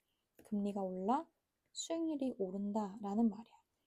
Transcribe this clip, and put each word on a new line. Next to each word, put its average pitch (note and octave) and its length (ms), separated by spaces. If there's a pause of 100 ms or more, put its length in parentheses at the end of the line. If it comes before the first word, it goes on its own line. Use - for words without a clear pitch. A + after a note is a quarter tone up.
(460)
금리가 G3+ 360
올라 G3 440 (460)
수익률이 D#4+ 680
오른다라는 G3+ 880
말이야. G#3 340 (240)